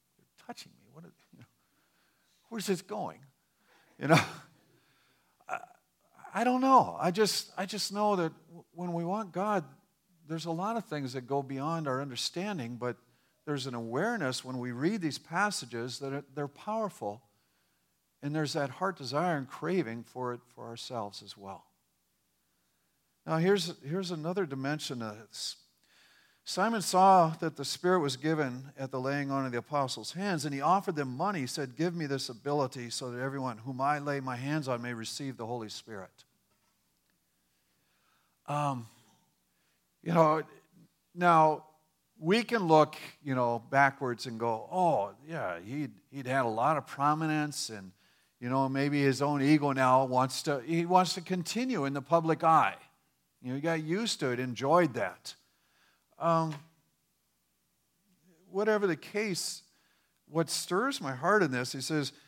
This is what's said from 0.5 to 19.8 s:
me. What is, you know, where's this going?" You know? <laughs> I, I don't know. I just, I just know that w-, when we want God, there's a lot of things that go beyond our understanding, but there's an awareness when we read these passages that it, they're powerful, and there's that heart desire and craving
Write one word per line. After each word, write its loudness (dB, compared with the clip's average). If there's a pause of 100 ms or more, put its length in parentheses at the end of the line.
me. -20
What -20
is, -20 (200)
you -20
know, -20 (1000)
where's -8
this -2
going?" -10 (840)
You -2
know? 10
<laughs> -8 (1200)
I, -6 (760)
I 0
don't 2
know. 6
I 2
just, 0
I -4
just -6
know 2
that 0 (160)
w-, -20
when -6
we -2
want -4
God, 0 (640)
there's -6
a -2
lot -2
of -4
things -6
that -8
go 0
beyond -4
our -2
understanding, -6
but -4 (500)
there's -4
an -6
awareness -2
when -8
we -4
read -2
these -4
passages -4
that -6
it, -6 (100)
they're -4
powerful, -6 (1000)
and -4
there's -2
that -2
heart -4
desire 0
and -6
craving -4